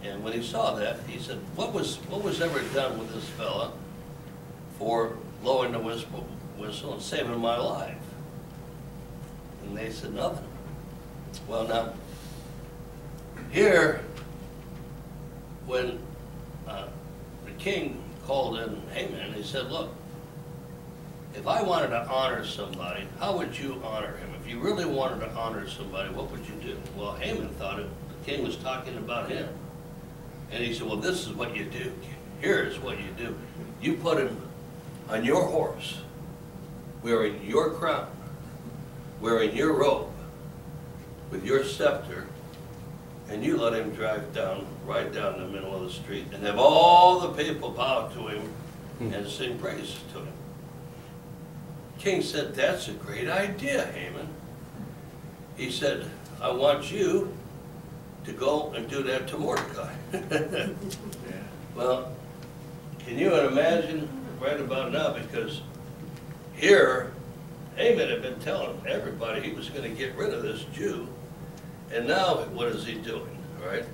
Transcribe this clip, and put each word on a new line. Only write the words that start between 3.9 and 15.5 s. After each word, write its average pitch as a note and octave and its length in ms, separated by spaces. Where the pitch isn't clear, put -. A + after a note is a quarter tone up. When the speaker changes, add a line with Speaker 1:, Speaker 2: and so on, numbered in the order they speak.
Speaker 1:
for A2+ 380
blowing B2 300
the A#2 60
whistle, A2+ 480
whistle - 360
and - 80
saving A#2+ 360
my A#2 180
life?" - 400
And G2+ 120
they A2 140
said, - 220
"Nothing." - 360
Well, A2+ 220
now, A2+ 240
here, E3+ 520